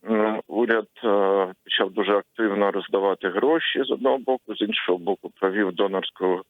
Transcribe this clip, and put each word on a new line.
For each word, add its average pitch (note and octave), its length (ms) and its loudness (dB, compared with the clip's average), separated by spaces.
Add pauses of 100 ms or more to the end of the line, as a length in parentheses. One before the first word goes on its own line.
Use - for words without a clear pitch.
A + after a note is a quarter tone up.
м, G#2+ 380 2
уряд, A2+ 400 0 (160)
е, G2 500 2 (100)
почав - 280 -2
дуже G2+ 260 0
активно G2+ 540 0
роздавати G2 580 0
гроші C3+ 540 0
з B2 80 -4
одного B2+ 260 0
боку, B2+ 380 -4
з - 60 -4
іншого G#2 360 -2
боку F2+ 420 -6
провів G2 320 0
донорську F#2+ 800 -2